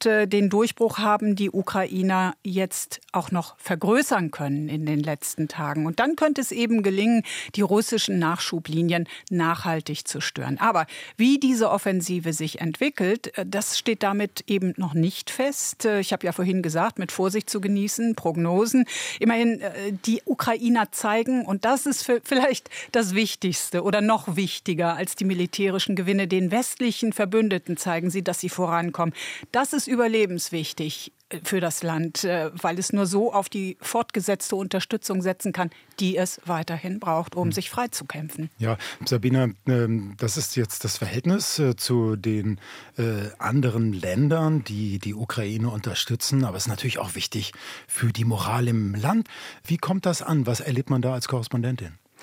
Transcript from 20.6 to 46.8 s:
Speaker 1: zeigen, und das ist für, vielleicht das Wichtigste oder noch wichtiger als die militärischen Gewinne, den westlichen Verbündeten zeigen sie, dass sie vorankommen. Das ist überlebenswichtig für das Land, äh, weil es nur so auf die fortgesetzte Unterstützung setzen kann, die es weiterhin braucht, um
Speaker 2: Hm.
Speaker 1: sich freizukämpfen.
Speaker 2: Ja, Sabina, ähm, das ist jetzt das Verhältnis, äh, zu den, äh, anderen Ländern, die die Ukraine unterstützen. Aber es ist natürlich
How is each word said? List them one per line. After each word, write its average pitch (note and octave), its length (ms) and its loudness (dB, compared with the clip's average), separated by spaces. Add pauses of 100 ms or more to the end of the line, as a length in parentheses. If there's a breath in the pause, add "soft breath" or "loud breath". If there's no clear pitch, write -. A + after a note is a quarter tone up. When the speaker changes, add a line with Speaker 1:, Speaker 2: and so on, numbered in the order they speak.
Speaker 1:
zeigen, A#3 540 0
und G3 220 -2
das C4 180 2
ist C#4+ 180 -2
für, A#3+ 220 2
vielleicht B3+ 460 2 (220 loud breath)
das G#3 220 2
Wichtigste F#3+ 680 0
oder G3+ 180 2
noch G#3+ 360 2
wichtiger E3+ 600 0
als F3+ 200 -4
die F#3+ 100 0
militärischen F#3+ 680 0
Gewinne, G3 320 2
den F#3 220 2
westlichen A#3 600 0
Verbündeten G3 640 0
zeigen F3 320 -2
sie, F3+ 160 -2
dass F3 160 -2
sie F3+ 80 -4
vorankommen. E3+ 640 0 (360 loud breath)
Das C4+ 240 0
ist C#4 140 0
überlebenswichtig F#3 1200 0 (320)
für F#3 180 0
das E3 220 -2
Land, D#3+ 400 -2
äh, E3+ 320 0
weil F3 240 -2
es F#3+ 140 -4
nur G3+ 120 4
so G3+ 280 2
auf G3 160 2
die F#3+ 320 -4
fortgesetzte G#3 760 -2
Unterstützung F#3+ 680 -2
setzen F#3 300 -2
kann, F3 180 -2 (280 loud breath)
die F#3 180 0
es F#3 280 -2
weiterhin E3+ 560 -4
braucht, E3 340 -2
um F3 120 0
Speaker 2:
Hm. E3 60 0
Speaker 1:
sich F#3 160 -4
freizukämpfen. D#3 800 -6 (100)
Speaker 2:
Ja, A2+ 200 0 (260 loud breath)
Sabina, B2+ 440 2 (180)
ähm, A2+ 520 2
das A2 180 -2
ist - 180 -4
jetzt - 300 -2
das G#2 140 -2
Verhältnis, B2+ 600 0
äh, C3 160 4
zu A2+ 400 2
den, G#2 460 0 (360 loud breath)
äh, G#2+ 420 -2
anderen A#2 540 2
Ländern, D3 680 2
die G#2 380 -2
die G#2+ 140 -6
Ukraine A2 560 -2
unterstützen. A#2 760 0
Aber G2 140 -2
es G2+ 60 -4
ist - 40 -4
natürlich A2+ 300 -4